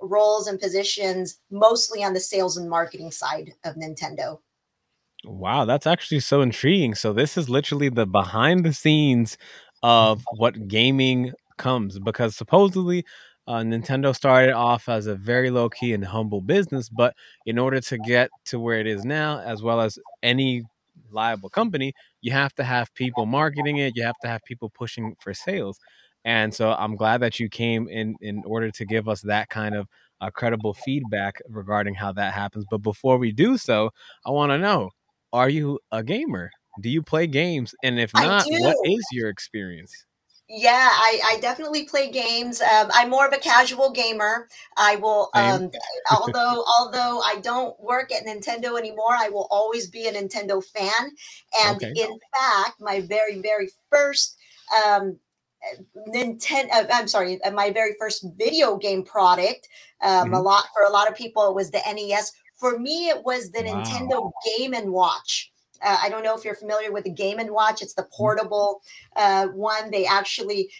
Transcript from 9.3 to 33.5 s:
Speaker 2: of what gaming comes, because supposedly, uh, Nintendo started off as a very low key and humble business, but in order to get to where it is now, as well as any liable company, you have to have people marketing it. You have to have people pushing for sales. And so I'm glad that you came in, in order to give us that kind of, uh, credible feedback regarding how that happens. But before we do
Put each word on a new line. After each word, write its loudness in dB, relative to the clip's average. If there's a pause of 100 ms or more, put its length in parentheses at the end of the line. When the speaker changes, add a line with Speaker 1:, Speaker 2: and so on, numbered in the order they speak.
Speaker 2:
of 6 (120)
what 0
gaming 2 (260)
comes, -2
because -2
supposedly, 2 (420)
uh, -4
Nintendo 0
started 6
off 0
as -2
a -4
very 0
low 2
key -4
and -2
humble -4
business, 0
but 2 (300)
in -2
order 0
to -6
get 2 (160)
to -6
where 0
it -2
is -4
now, -4
as -8
well 2
as -2 (240)
any 0 (480)
liable -4
company, -2 (260)
you -4
have 0
to -4
have -2
people -4
marketing 0
it. -2
You -4
have -4
to -8
have -8
people -12
pushing -10
for -10
sales. -8 (460)
And 0
so 0
I'm -4
glad 2
that -2
you -4
came -4
in, -6
in -10
order -4
to -12
give -2
us -4
that -2
kind -6
of, -6 (320)
uh, -8
credible -4
feedback -4
regarding -4
how -6
that -4
happens. -8
But -4
before 2
we 0
do 2